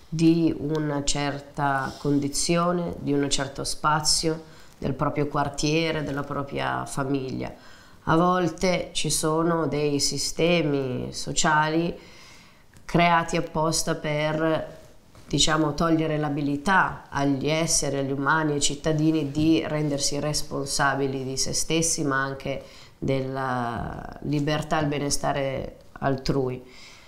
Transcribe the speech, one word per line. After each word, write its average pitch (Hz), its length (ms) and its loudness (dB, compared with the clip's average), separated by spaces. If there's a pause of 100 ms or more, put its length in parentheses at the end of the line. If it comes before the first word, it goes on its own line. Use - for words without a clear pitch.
di 165 480 4
una 147 480 -2
certa 139 920 -2
condizione, 170 1000 0
di 139 140 -2
un 143 160 2
certo 135 360 -2
spazio, 156 840 0 (280)
del 139 160 -2
proprio 143 320 0
quartiere, 156 760 0
della 143 200 -4
propria 135 640 -4
famiglia. 131 680 -4 (540)
A 151 100 4
volte 180 760 2
ci - 180 -2
sono 160 580 0
dei 147 320 0
sistemi 139 1120 0
sociali 156 840 0 (880)
creati 170 520 4
apposta 160 580 0
per, 156 840 -2 (480)
diciamo, 151 460 4
togliere 156 440 2
l'abilità 143 920 0
agli 139 400 0
esseri, 156 500 0
agli 135 120 -2
umani, 147 420 2
ai 147 80 0
cittadini 151 720 2
di 156 360 4
rendersi 147 520 -2
responsabili 139 1080 0
di 131 120 -6
se - 160 -2
stessi, 160 500 0
ma 135 180 0
anche 135 440 -4 (340)
della 131 1200 -4
libertà 151 560 0
e 156 40 2
il 147 60 0
benestare 143 880 -2 (240)
altrui. 131 640 0 (460)